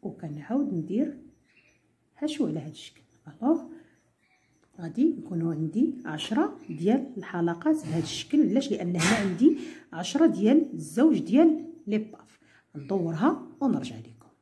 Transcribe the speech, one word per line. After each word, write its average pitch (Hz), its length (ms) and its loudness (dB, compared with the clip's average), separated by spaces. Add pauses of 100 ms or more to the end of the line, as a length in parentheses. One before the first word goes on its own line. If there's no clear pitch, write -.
وكنعاود 190 720 -6
ندير 202 440 -4 (960)
حشو 302 320 -4
على 156 140 -4
هاد 151 100 -12
الشكل. - 320 -20 (260)
الوغ، 277 440 -2 (1040)
غادي 226 400 0
يكونوا 165 360 -4
عندي 160 400 0 (100)
عشرة 202 540 -2 (100)
ديال 196 480 0
الحلقات 175 600 0
بهاد 165 260 -2
الشكل. - 460 0
علاش؟ 233 220 0
لان 175 260 -2
هنا 196 340 2
عندي 247 280 4 (340)
عشرة 180 340 2
ديال 254 460 4
الزوج 196 460 2
ديال 302 540 4 (140)
لي 208 120 0
باف. - 400 -10 (360)
ندورها 175 760 -2 (120)
ونرجع 143 380 -2
لكم. - 300 -20 (140)